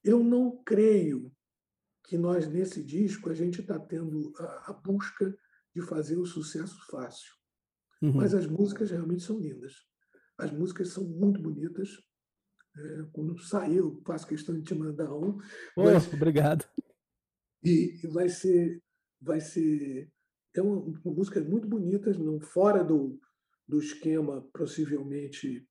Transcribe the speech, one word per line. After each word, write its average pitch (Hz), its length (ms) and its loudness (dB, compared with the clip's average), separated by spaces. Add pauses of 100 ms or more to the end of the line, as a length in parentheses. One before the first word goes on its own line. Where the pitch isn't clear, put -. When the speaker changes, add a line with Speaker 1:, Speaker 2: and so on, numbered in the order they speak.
Speaker 1:
Eu 233 220 6
não 247 400 2
creio 170 640 4 (720)
que 170 140 -2
nós, 170 300 2
nesse 170 340 -2
disco, 170 480 -2
a 165 40 -2
gente 175 280 -4
tá 160 160 -6
tendo 156 600 -8
a, - 320 -12
a - 20 -10
busca 196 640 -4 (380)
de 175 80 -6
fazer 156 340 -4
o 180 100 -2
sucesso 160 500 -8 (140)
fácil. - 400 -14 (720)
Speaker 2:
Uhum. 143 120 4
Speaker 1:
Mas 190 200 4
as 175 120 2
músicas 196 440 0
realmente 170 320 -4
são 220 160 -6
lindas. 135 360 -10 (640)
As 151 140 -6
músicas 180 360 -4
são 190 160 -8
muito 180 360 2
bonitas. 160 480 -6 (880)
É, 156 260 -12 (100)
quando 160 260 -6
sair, 180 380 -2
eu 165 300 0
faço 156 200 -6
questão 156 280 -6
de 156 80 -6
te 160 120 -6
mandar 156 380 -4
um. 175 260 -4 (360)
Speaker 2:
Pô, 180 100 4
Speaker 1:
Mas 170 280 8
Speaker 2:
obrigado. 151 520 4 (1000)
Speaker 1:
e, 170 400 4
e 170 40 -8
vai 170 220 0
ser, 175 520 2 (400)
vai 156 200 -2
ser, 147 680 -2 (460)
é 180 80 0
uma, 202 140 2
uma 156 380 -6
música 170 260 0
muito 208 280 -2
bonita, 202 440 0
não, 156 280 -2
fora 190 440 4
do, 139 360 0 (460)
do 151 120 0
esquema 147 760 -2
possivelmente 139 1160 -6